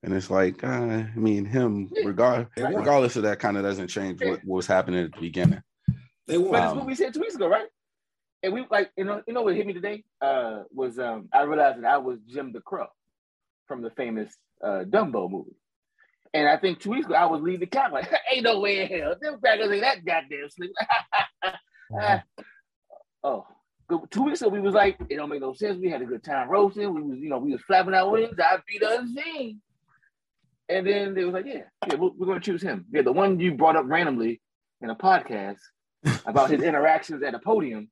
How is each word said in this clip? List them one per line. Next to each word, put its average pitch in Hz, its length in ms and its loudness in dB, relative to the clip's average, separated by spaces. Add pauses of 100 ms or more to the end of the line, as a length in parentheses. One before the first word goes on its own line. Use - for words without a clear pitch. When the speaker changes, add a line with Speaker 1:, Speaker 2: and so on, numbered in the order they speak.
Speaker 1:
And 92 120 -4
it's 92 160 -2
like, 92 320 2
uh, 131 40 -4
I 117 500 -2
mean, 107 300 2
him, 107 460 0
Speaker 2:
Yeah. 427 140 0
Speaker 1:
regard-, 117 480 2
Speaker 3:
They 120 80 -6
won. 160 120 -2
Speaker 1:
regardless 139 420 2
of 110 80 -2
that, 104 160 0
kinda 101 220 0
doesn't 98 260 -4
change 95 320 -6
Speaker 2:
Yeah. - 100 0
Speaker 1:
what, - 140 -6
what 92 120 -2
was 90 100 -2
happening 92 380 2
at 78 80 -8
the - 80 -16
beginning. 85 420 0 (640)
Speaker 3:
They - 120 -2
won. - 140 0
Speaker 2:
But 233 120 4
it's 165 80 0
Speaker 1:
Um, 285 60 -4
Speaker 2:
what 277 80 -6
we 262 80 -6
said 254 200 -2
two 302 60 -6
weeks 427 140 -6
ago, 202 140 -2
right? 381 180 2 (760)
And 185 100 -2
we, 247 180 -6
like, 202 260 0
you 190 80 -4
know, 208 220 -6
you 226 80 -8
know 247 80 -2
what 190 140 2
hit 202 100 -2
me 202 60 -8
today? 202 320 -10 (160)
Uh, 120 500 -2
was, 123 300 -6
um, 113 320 -6
I 143 100 4
realized 147 400 2
that 117 80 -2
I 143 80 4
was 127 300 -6
Jim 127 240 -10
the 110 80 -12
Crow - 260 -8 (800)
from 127 160 -10
the 113 80 -8
famous, 110 420 -6 (300)
uh, 98 260 -2
Dumbo 120 420 0
movie. - 260 -10 (760)
And 151 140 2
I 156 100 4
think 185 200 0
two 202 120 -8
weeks 269 160 -2
ago, 190 100 -2
I 175 80 6
was 165 160 2
leading 180 200 -2
the 180 60 -4
count, 269 280 0
like, 269 120 -4
<laughs> - 260 0
"Ain't 254 120 -2
no 220 160 4
way 202 220 0
in 185 40 -2 (140)
hell. 151 180 -2
Them 269 220 -8
crackers 214 320 4
ain't 202 80 0
that 226 240 0
goddamn 147 460 -4
slick." 175 260 -10
<laughs> 170 40 -4 (1120)
Speaker 4:
Mm-hmm. 104 520 -2 (840)
Speaker 2:
Oh, 123 220 -2 (420)
the, 170 100 0 (120)
two 240 140 2
weeks 302 180 -2
ago, 220 80 4
we 202 100 -2
was 196 140 2
like, 202 240 4 (100)
"It 139 80 -4
don't 147 140 -6
make 143 100 -6
no 135 140 -6
sense." 202 260 -4
We 185 80 0
had 139 140 -4
a - 20 -6
good 117 180 -8
time - 280 -4
roasting. 202 440 4
We 156 80 -4
was, 135 160 -6
you 151 120 -8
know, 131 80 -2
we 139 140 -2
was 120 100 -6
flapping 185 320 4
our 190 160 4
wings. 226 280 0
I 180 200 4 (100)
beat 208 140 -2
unseen. 247 800 -4 (1040)
And 185 180 0
then 202 280 0
they 185 100 0
was 180 80 -2
like, 190 140 -4
"Yeah, 277 160 -10 (260)
yeah, - 60 0
we're, 170 200 2
we're 185 120 -4
gonna 180 140 -2
choose 180 200 -2
him." 120 320 -6
Yeah, 151 80 2
the 123 120 4
one 190 280 4
you 175 140 2
brought 160 220 6
up 139 120 2
randomly 131 540 0 (400)
in 117 80 -6
a 110 40 -6
podcast 110 640 0 (680)
about 131 240 4
his 147 120 4
Speaker 1:
<laughs> 170 80 2
Speaker 2:
interactions 156 520 2
at 135 100 -4
a 117 60 -8
podium. 135 540 0